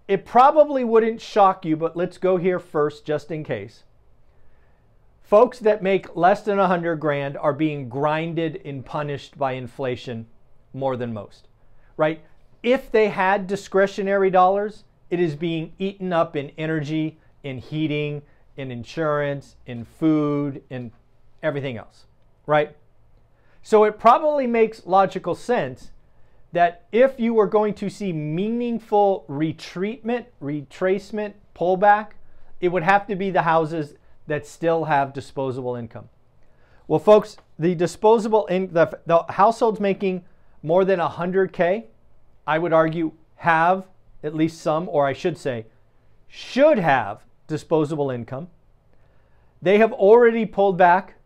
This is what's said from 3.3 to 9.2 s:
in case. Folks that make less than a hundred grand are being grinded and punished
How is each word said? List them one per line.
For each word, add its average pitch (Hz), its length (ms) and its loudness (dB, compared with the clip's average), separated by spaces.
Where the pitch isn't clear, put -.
in 156 120 -8
case. 117 420 -10
Folks 240 340 4
that 214 240 0
make 190 340 -2
less 180 280 2
than 202 160 0
a 190 80 4
hundred 170 300 -2
grand 143 400 -4
are 151 160 -2
being 143 360 -4
grinded 156 720 -4
and 139 220 -12
punished 147 500 -10